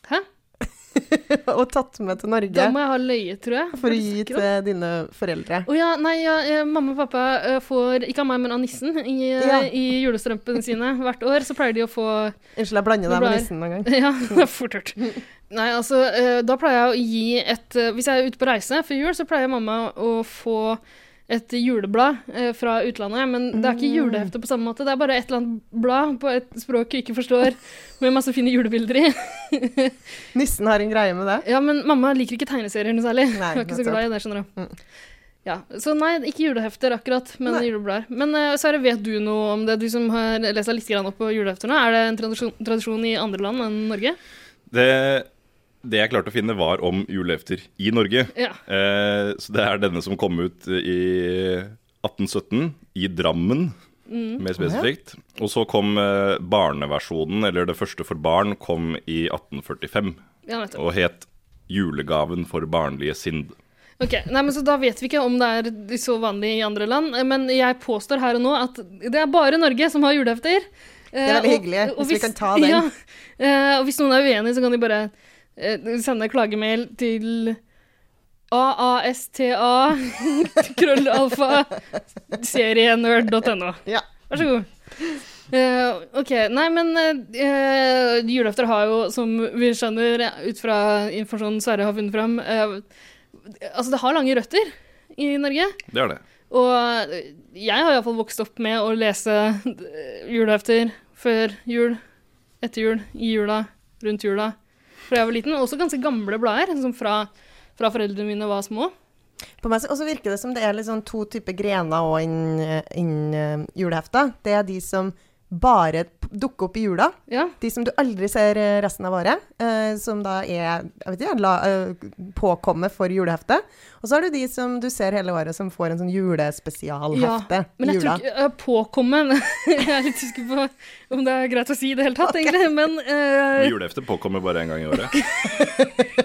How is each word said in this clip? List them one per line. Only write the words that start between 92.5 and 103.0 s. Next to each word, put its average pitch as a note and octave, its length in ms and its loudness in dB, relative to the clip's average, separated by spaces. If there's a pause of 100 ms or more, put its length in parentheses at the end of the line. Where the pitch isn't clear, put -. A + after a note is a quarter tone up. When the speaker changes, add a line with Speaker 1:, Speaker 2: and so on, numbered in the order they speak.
Speaker 1:
altså, B3 160 -2
det C4 80 0
har C4 160 2
lange C4 200 4
røtter B3 280 2 (540)
i C#4+ 200 0
Norge. C#4+ 280 0 (260)
Speaker 3:
Det - 120 -2
er A#2 40 2
det. E2 120 -6 (320)
Speaker 1:
Og, B3 200 4 (400)
eh, D#3 220 -10 (200)
jeg G3+ 300 0
har E4 80 6
i C#4 60 6
hvert A#3 100 0
fall A#3 120 -2
vokst A3 200 -6
opp A3 200 -6
med A3+ 200 0
å A3 160 0
lese, G#3+ 720 2
eh, D3 640 -10
julehefter A3+ 600 2 (240)
før A3 360 0 (140)
jul, A#3+ 320 2 (640)
etter A3+ 180 -6
jul, A3 200 0 (140)